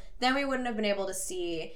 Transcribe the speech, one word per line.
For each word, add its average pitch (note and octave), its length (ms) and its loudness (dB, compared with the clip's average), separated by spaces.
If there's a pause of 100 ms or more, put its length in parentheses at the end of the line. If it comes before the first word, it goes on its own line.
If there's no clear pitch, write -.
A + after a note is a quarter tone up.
(180)
then B3+ 160 4
we C#4 100 2
wouldn't B3+ 220 0
have A#3+ 100 0
been G#3+ 80 2
able G3+ 220 2
to F#3+ 80 -4
see F3 600 -4